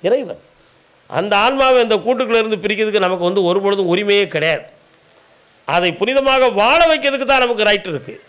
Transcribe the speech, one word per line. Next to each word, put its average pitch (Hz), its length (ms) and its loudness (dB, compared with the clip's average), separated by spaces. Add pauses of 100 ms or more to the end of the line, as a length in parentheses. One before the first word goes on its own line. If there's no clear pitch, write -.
இறைவன். 226 380 -4 (680)
அந்த 202 240 -2 (100)
ஆன்மாவை 262 380 2
இந்த 220 140 0
கூட்டுக்குள்ள 226 460 0
இருந்து 214 220 -4
பிரிக்கிறதுக்கு 208 420 -2
நமக்கு 180 220 -2
வந்து 185 220 0
ஒரு 190 100 0
பொழுதும் 196 320 0
உரிமையே 202 420 0
கிடையாது. 156 320 -2 (1000)
அதை 175 240 0
புனிதமாக 262 600 2
வாழ 240 320 2
வைக்கிறதுக்கு 277 420 0
தான் 262 160 2
நமக்கு 214 260 0
ரைட் 208 220 -2
இருக்கு. 131 220 -10 (140)